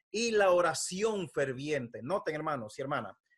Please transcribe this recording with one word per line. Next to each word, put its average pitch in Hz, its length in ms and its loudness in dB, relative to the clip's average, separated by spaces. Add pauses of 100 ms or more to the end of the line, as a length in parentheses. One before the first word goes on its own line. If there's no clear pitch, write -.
(120)
y 233 180 0
la 202 220 6
oración 180 760 2
ferviente. 135 760 -4
Noten, 170 320 -2
hermanos 147 420 -4
y 139 60 -6
hermanas, 123 340 -4 (200)